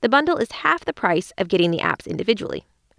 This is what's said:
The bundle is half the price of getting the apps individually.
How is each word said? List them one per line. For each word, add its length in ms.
The 80
bundle 280
is 140
half 320
the 100
price 440
of 100
getting 220
the 100
apps 280
individually. 580